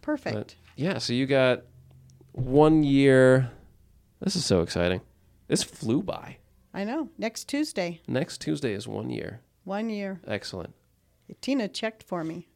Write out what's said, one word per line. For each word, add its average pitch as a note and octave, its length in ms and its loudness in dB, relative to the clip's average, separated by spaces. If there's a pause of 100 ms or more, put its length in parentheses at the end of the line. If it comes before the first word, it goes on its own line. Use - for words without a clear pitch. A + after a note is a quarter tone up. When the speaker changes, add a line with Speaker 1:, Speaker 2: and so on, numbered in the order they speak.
Speaker 1:
Perfect. C#4 320 -4
Speaker 2:
But, - 200 -8 (220)
yeah, D3 220 -2
so A#2+ 160 -4
you C3 100 0
got C3 380 2 (720)
one D3+ 520 4
year. C3 640 6 (720)
This F#3+ 160 -4
is E3+ 80 -2
so F2+ 160 4
exciting. F2+ 400 0 (480)
This - 140 0
flew - 400 -4
by. - 340 -10 (360)
Speaker 1:
I F#3+ 120 -6
know. C4+ 240 -6 (100)
Next A3 300 -8
Tuesday. G3 580 -4
Speaker 2:
Next - 340 -4
Tuesday C#3+ 320 -4
is G#2 140 -8
one G#2+ 240 -8
year. A#2 300 -8 (240)
Speaker 1:
One G#3 260 -6
year. G3 340 -8
Speaker 2:
Excellent. - 480 -8 (680)
Speaker 1:
Tina B3+ 260 -4
checked - 380 -8
for F3 180 -6
me. E3 340 -10